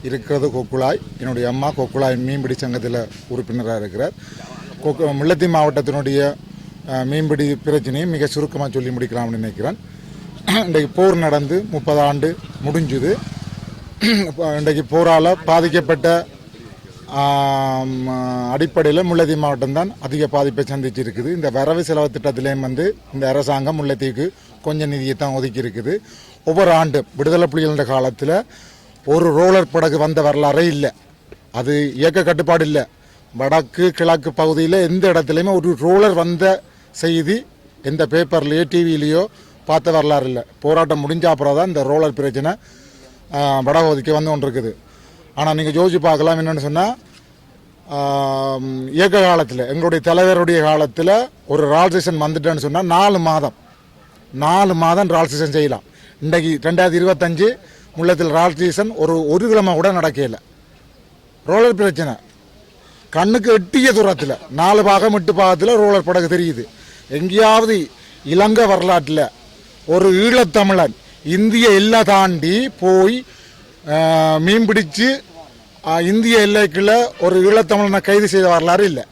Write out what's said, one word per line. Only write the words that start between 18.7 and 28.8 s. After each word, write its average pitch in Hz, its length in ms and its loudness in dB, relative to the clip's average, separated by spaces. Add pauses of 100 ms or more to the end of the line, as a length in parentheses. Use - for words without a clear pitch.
முல்லைத்தீவு 165 400 0
மாவட்டம்தான் 143 460 -4 (100)
அதிக 147 280 -4
பாதிப்பை 139 400 -2
சந்திச்சிருக்குது. 123 680 -8
இந்த 156 160 -4
வரவு 147 340 -2
செலவு 151 300 -2
திட்டத்திலேயும் 135 540 -6
வந்து 131 180 -4 (280)
இந்த 135 160 -6
அரசாங்கம் 139 500 -2
முல்லைத்தீவுக்கு 135 460 -6 (360)
கொஞ்சம் 151 280 -6
நிதியை 135 240 -6
தான் 139 200 -6
ஒதுக்கி 131 280 -6
இருக்குது. 113 320 -8 (520)
ஒவ்வொரு 175 260 2
ஆண்டும் 156 440 0
விடுதலை 160 360 2
புலிகளின் 151 400 -2
காலத்துல 131 400 -2 (760)